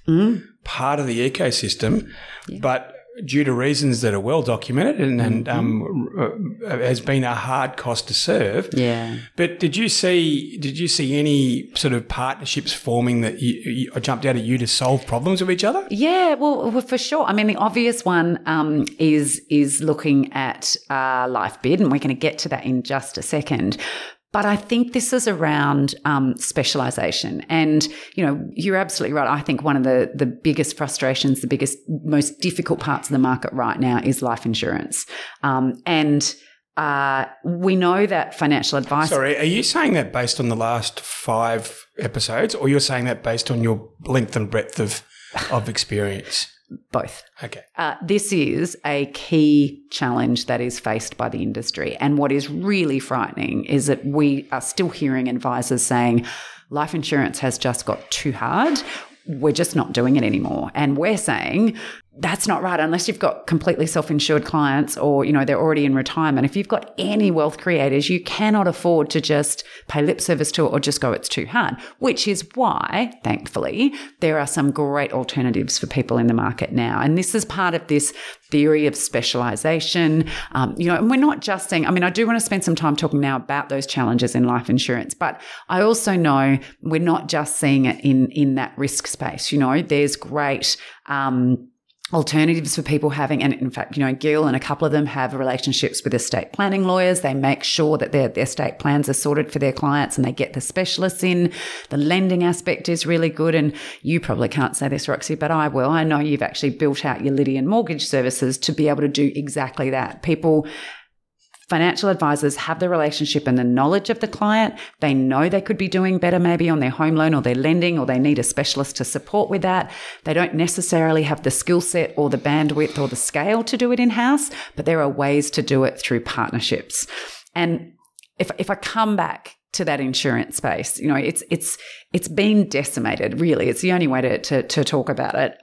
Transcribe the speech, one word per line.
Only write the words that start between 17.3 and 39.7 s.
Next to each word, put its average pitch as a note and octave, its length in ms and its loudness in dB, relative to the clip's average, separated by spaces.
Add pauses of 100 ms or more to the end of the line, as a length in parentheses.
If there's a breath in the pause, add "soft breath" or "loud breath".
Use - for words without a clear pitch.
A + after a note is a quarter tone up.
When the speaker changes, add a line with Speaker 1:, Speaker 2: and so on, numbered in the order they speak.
Speaker 1:
mean, G#3+ 140 2
the G#3+ 100 2
obvious A#3 480 0
one, E3+ 400 2
um, D3+ 400 0 (140)
is, D3+ 500 2
is C#3+ 320 2
looking D3 540 2
at, - 420 -4 (140)
uh, C3 360 0
Life G#2+ 360 -2
Bid, E3 180 4
and E3 100 4
we're C#3 100 4
gonna C3+ 120 0
get D3 280 -2
to - 100 -6
that - 160 -4
in B2+ 160 0
just C3+ 340 -6
a - 60 -8
second. C#3 560 -2 (540 loud breath)
But G#3 120 0
I G#3 120 2
think A#3+ 360 0
this B3 220 0
is B3 120 2
around, D3 680 2 (100)
um, C3+ 320 2
specialization. - 1120 -2
And, D#3 400 2 (280 loud breath)
you F3+ 100 0
know, C#3+ 120 0 (140)
you're F#3+ 240 -2
absolutely F#3 380 -2
right. C#3+ 120 2
I D3 140 0
think C#3 220 -2
one C#3+ 160 2
of B2+ 60 4
the, B2+ 300 4
the C#3 120 0
biggest D3 500 0
frustrations, C3+ 640 0
the - 60 -4
biggest, C3+ 320 0 (260)
most D3 360 0
difficult F3 380 -2
parts - 300 -2
of C#3+ 40 -4
the C3+ 60 2
market B2+ 360 2
right A#2+ 260 0
now B2 240 2
is C3 160 0
life A#2 240 -2
insurance. - 600 -2 (360 loud breath)
Um, C3 440 0
and, D3+ 480 2 (420 soft breath)
uh, C#3 500 0 (180)
we F3+ 320 0
know F3+ 280 4
that F3+ 300 0
financial D3 420 2
advice D3 320 0
Speaker 2:
Sorry, C#3 300 2
are D3 60 0
you F#3+ 180 2
saying C#4+ 320 0